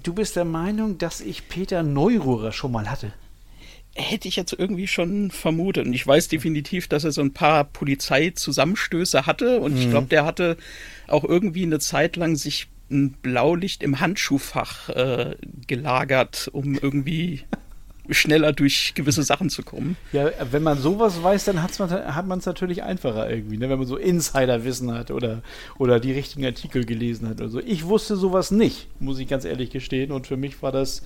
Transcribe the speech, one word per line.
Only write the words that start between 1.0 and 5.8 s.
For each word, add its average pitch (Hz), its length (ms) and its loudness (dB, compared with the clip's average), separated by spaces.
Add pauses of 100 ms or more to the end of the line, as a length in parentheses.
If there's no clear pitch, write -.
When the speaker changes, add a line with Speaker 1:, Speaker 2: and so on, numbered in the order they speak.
Speaker 1:
ich - 280 -10
Peter 180 360 -2
Neururer 143 680 2
schon 131 200 -4
mal 107 180 -2
hatte? 107 220 -6 (840)
Speaker 2:
Hätte 196 320 -4
ich 185 80 -4
jetzt 185 180 -2
irgendwie 190 360 -2
schon 196 420 0
vermutet. 165 560 0